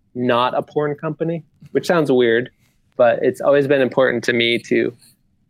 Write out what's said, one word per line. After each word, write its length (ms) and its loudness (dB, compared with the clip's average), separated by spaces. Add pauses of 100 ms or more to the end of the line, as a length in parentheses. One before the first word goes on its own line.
(140)
not 440 0
a 40 -2
porn 340 -6
company, 480 -8 (280)
which 140 -2
sounds 240 0
weird, 400 2 (460)
but 260 2
it's 200 -2
always 260 2
been 140 2
important 420 0
to 80 0
me 280 0
to 360 -2 (540)